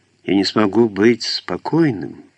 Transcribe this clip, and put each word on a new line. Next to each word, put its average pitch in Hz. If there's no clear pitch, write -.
я 90
не 98
смогу 107
быть 110
спокойным». -